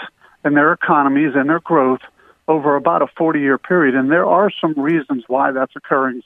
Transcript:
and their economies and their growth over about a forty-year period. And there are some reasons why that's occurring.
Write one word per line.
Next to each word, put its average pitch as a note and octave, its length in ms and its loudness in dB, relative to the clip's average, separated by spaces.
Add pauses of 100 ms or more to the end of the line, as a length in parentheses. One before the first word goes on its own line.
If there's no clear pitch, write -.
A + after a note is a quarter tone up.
(440)
and D3 120 0
their D3+ 160 4
economies C#3+ 640 0
and C#3+ 140 0
their E3 100 0
growth C3 420 0 (460)
over D3 280 0
about E3+ 260 0
a F#3 60 0 (100)
forty-year D3 400 0
period. D#3 380 0
And C3+ 140 0
there E3+ 160 2
are F#3 260 2 (100)
some D#3+ 120 -2
reasons C#3+ 540 -2
why C#3 240 0
that's C3 240 -4
occurring. C3+ 500 -4